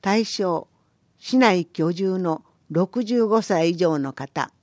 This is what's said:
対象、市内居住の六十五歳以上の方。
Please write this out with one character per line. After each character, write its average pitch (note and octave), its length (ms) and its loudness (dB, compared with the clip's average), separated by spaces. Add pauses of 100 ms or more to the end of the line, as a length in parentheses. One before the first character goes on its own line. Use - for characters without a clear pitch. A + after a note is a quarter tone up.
対 G#3 240 0
象、 F3+ 420 -4 (500)
市 - 200 -2
内 F#3+ 280 4
居 E3 280 -2
住 F#3 240 -2
の E3+ 260 -4 (260)
六 F#3 340 -2
十 A3+ 220 0
五 A3 160 2
歳 E3+ 280 0
以 F3 80 -2
上 D#3+ 220 2
の C3+ 120 -4
方。 - 400 -8 (120)